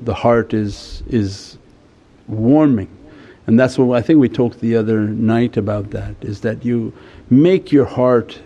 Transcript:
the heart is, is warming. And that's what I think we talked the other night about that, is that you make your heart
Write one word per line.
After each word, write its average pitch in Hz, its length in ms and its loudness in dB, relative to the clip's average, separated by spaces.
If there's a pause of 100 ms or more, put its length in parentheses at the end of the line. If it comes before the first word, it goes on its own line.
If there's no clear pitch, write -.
the 117 120 -6
heart 120 400 0
is, 104 540 -6
is 98 500 -6 (680)
warming. 117 640 2 (580)
And 113 120 4
that's 127 180 0
what 123 200 2
I 120 40 0
think 160 180 4
we 123 100 4
talked 120 300 -4
the 113 160 -2
other 110 260 0
night 113 560 -2
about 104 340 -4
that, 101 300 -10
is 104 200 -10
that 110 220 -6
you 117 300 -4 (360)
make 165 420 2
your 139 140 4
heart 123 600 0